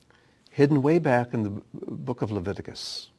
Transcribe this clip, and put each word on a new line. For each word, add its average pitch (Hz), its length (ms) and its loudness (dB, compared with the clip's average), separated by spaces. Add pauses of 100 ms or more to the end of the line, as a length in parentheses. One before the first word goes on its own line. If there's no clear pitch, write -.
(500)
Hidden 143 320 4
way 156 160 4
back 123 360 2
in 117 80 0
the 104 80 -2
b-, 101 120 -10 (100)
book 131 500 -8
of 110 100 -4
Leviticus. - 880 -8